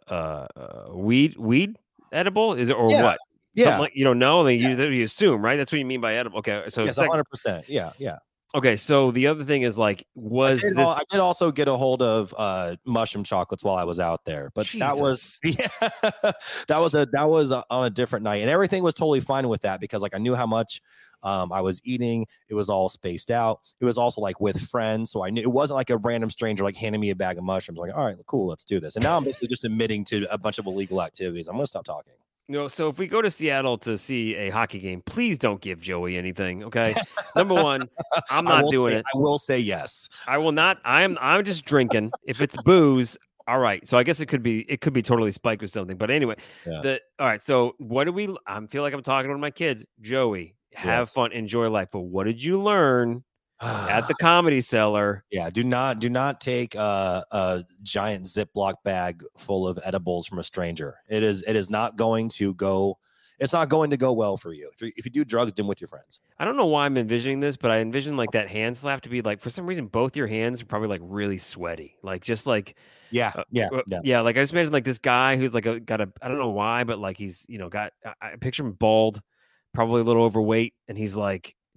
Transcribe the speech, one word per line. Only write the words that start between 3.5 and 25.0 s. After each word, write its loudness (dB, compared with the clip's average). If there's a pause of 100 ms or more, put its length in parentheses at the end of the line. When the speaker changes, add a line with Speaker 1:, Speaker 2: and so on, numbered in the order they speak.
Speaker 2:
Yeah. 6
Speaker 1:
Something 6
like, 0
you 2
don't 6
know? 6
I 6
mean, 2
Speaker 2:
Yeah. 4
Speaker 1:
you, 4
you 2
assume, 4
right? 4
That's -2
what 0
you -2
mean -4
by 0
edible. -4
Okay, -4
so 0
Speaker 2:
Yes, -2
Speaker 1:
sec- 4
Speaker 2:
a 2
hundred 2
percent. -6
Yeah, -4
yeah. -8 (360)
Speaker 1:
Okay, 4
so 4
the 2
other 0
thing 0
is, 0
like, 0
was 2
Speaker 2:
I 2
did 2
Speaker 1:
this 4
Speaker 2:
al-, 0
I -8
did 2
also 2
get 0
a 2
hold 2
of, 2
uh, -2
mushroom -2
chocolates -2
while 0
I 0
was -2
out -2
there, -8
but -4 (120)
that 0
was, 0
Speaker 1:
Jesus. -12
Speaker 2:
<laughs> -8
yeah, -2 (140)
that -2
was 4
a, 4
that 2
was 4
a, 0
on 2
a 2
different -2
night, 0
and 0
everything 2
was 2
totally 2
fine -2
with -2
that -2
because, -6
like, -6
I -4
knew 0
how -2
much, -2 (400)
um, -2
I -2
was -2
eating. -2 (220)
It -8
was -2
all 2
spaced -8
out. 0 (220)
It 0
was 2
also, 0
like, -4
with 0 (100)
friends, -2